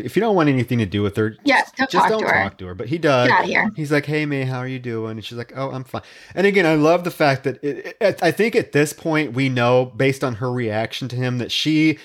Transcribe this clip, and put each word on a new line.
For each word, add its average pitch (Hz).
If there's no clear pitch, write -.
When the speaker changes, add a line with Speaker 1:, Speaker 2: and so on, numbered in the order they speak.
Speaker 1:
if 120
you 180
don't 214
want 156
anything 123
to 110
do 101
with 101
her, 110
Speaker 2:
Yeah, 269
Speaker 1:
just, -
Speaker 2:
don't 269
Speaker 1:
just -
Speaker 2:
talk -
Speaker 1:
don't 220
Speaker 2:
to 202
her. 95
Speaker 1:
talk -
to 92
her." 90
But 110
he 165
does. 139
Speaker 2:
Get 185
outta 180
here. 185
Speaker 1:
He's 151
like, 143
"Hey, 151
May, 139
how 131
are 127
you 131
doing?" 113
And 107
she's 120
like, 117
"Oh, 135
I'm 131
fine." 120
And 180
again, 196
I 160
love 160
the 175
fact 139
that 131
it, -
it, 190
I 170
think 202
at 220
this 147
point 151
we 135
know, 127
based 135
on 127
her 123
reaction 113
to 120
him, 123
that 117
she 156